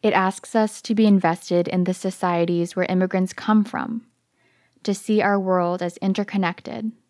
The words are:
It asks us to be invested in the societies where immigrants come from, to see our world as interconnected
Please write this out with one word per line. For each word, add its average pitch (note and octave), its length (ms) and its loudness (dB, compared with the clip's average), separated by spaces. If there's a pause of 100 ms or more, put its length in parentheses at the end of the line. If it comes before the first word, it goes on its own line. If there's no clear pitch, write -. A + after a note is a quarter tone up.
It G#3+ 120 2
asks F#3+ 400 -2
us A3 280 0
to A3+ 120 -2
be G#3+ 120 6
invested F3 600 2
in F3+ 160 0
the F#3 80 -2
societies F3 800 -2
where F3+ 120 -2
immigrants F#3 480 0
come G#3+ 300 2
from, - 420 -8 (760)
to G3+ 120 -2
see G#3+ 260 0
our G3+ 180 2
world F3+ 440 0
as F3 160 -6
interconnected G3 960 -4 (180)